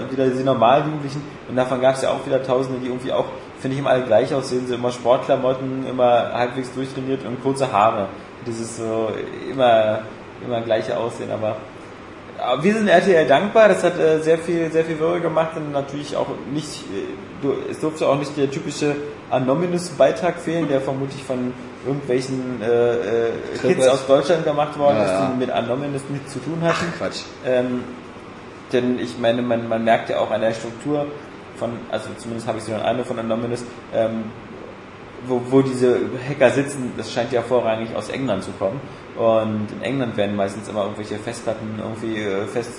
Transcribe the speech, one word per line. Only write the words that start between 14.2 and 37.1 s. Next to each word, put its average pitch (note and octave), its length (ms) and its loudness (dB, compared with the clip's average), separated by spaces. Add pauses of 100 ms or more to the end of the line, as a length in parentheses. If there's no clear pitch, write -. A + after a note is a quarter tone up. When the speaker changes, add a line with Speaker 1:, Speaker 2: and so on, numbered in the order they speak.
Speaker 1:
viel, E3 340 0
sehr D#3+ 140 2
viel D#3+ 140 -4
Wirbel E3+ 220 2
gemacht D#3+ 360 0
und D3+ 160 -6
natürlich C#3+ 420 -4
auch A#2 120 0 (260)
nicht, - 300 -6 (100)
äh, - 480 -8
du, C#3 120 0 (160)
es - 100 -8
durfte D#3 280 -2
auch C3+ 100 4
nicht D3 200 -4
der C3+ 140 2
typische D3 440 -2 (360)
Anonymous-Beitrag E3 1080 2
fehlen, E3 280 0
der C3+ 140 2
vermutlich C3+ 420 -4
von B2+ 300 -2 (320)
irgendwelchen, B2+ 760 -2
äh, G#2 60 -2
äh, A#2 640 4 (220)
Kids - 80 -6
Speaker 2:
Clippers. C3 280 4
Speaker 1:
aus C3+ 180 2
Deutschland D3 380 6
gemacht D3 320 0
worden C#3+ 200 6
Speaker 2:
Ja, G#2+ 80 4
Speaker 1:
ist, F#2+ 60 2
Speaker 2:
ja. F#2+ 220 2
Speaker 1:
die B2 60 0
mit B2+ 120 0
Anonymous C3 580 -2
nichts C#3 240 -6
zu C3 60 -4
tun D3+ 220 -4
hatten. E3 140 2 (180)
Speaker 2:
Ach, - 60 -10
Quatsch. - 220 -4 (240)
Speaker 1:
Ähm, B2+ 380 2 (880)
denn B2 260 2
ich A#2+ 200 -4
meine, A#2+ 220 2
man, A#2 260 0
man A2+ 160 0
merkt A2+ 260 4
ja A#2+ 100 0
auch A2 120 0
an A2 100 0
der A2 120 2
Struktur C#3+ 520 -4 (520)
von, A#2+ 140 -4 (200)
also G#2+ 260 -4
zumindest A#2 300 -8
habe A2 120 -2
ich G#2+ 60 -10
so A2+ 80 -4
einen G#2 100 -4
Eindruck A#2+ 240 0
von A#2+ 120 -4
Anonymous, A#2+ 440 -2 (320)
ähm, A2+ 300 0 (1000)
wo, B2 240 0
wo C3+ 120 8
diese B2+ 360 4 (320)
Hacker C3 220 6
sitzen, C3 460 -2
das A2+ 140 -8